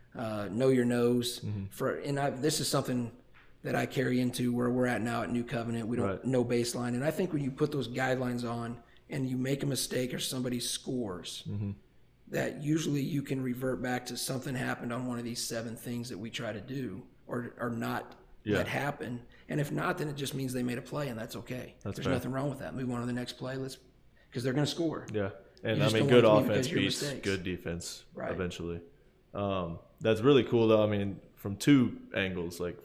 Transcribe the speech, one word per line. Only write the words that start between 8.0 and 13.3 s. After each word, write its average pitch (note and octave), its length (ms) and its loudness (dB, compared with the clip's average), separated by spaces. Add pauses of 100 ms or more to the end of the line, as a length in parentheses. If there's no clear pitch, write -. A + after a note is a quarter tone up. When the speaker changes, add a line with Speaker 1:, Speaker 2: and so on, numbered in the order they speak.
Speaker 1:
on A#2 280 -4 (320)
and C3 200 -2
you B2+ 80 -2
make C3+ 260 0
a - 20 0
mistake B2+ 480 0
or D3+ 60 -4
somebody B2+ 420 -2
scores, G#2 880 -6
Speaker 2:
Mm-hmm. G2+ 220 -4 (580)
Speaker 1:
that C#3+ 340 -4
usually D3 380 2
you C#3+ 200 0
can C3+ 200 -2